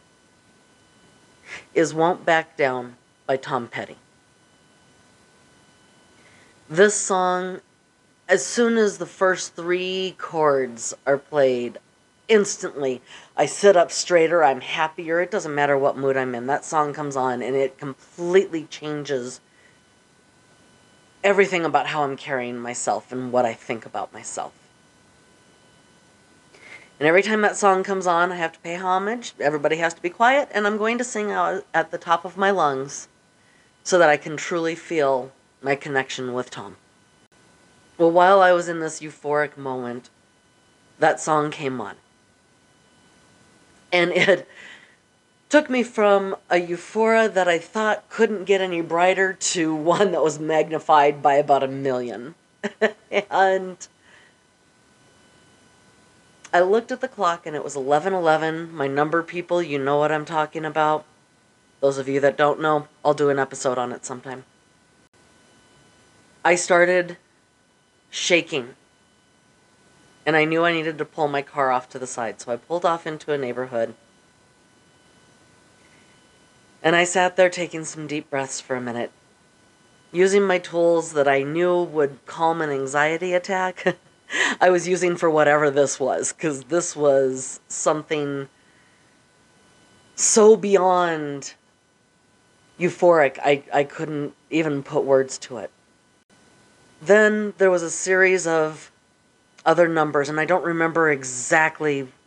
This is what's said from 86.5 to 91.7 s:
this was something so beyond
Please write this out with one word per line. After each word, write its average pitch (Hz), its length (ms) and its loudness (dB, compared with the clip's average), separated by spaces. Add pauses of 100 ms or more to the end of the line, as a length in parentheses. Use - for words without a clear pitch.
this 170 320 -4
was 135 720 0
something 147 800 -4 (1700)
so 220 420 6
beyond 175 960 0 (1300)